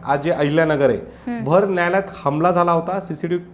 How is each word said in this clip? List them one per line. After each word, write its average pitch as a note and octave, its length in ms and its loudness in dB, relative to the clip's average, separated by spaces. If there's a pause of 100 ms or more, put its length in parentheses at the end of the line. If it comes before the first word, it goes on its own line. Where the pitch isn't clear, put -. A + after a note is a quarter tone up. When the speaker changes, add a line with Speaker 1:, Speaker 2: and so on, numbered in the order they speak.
Speaker 1:
आज C#3 140 0
जे E3 120 -2
अहिल्यानगर D3 580 2
आहे, A2+ 80 0
Speaker 2:
हम्म. - 460 -10
Speaker 1:
भर F3 220 4
न्यायालयात F3+ 440 0
हमला D#3 420 0
झाला F3 200 2
होता, E3+ 280 0
सीसीटीव्ही F3 540 -6